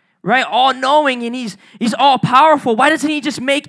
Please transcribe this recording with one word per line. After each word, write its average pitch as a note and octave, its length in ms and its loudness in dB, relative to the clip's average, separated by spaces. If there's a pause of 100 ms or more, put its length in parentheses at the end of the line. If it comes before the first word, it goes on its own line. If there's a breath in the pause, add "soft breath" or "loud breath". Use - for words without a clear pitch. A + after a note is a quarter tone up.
(220)
right, A#3+ 240 0
all-knowing C4 800 0
and A#3 120 -6
he's, A#3+ 220 -10 (200 loud breath)
he's A#3 160 -2
all-powerful, C4+ 840 2
why C4+ 120 4
doesn't D#4 200 0
he D4+ 100 -4
just B3 220 -6
make C#4 280 -4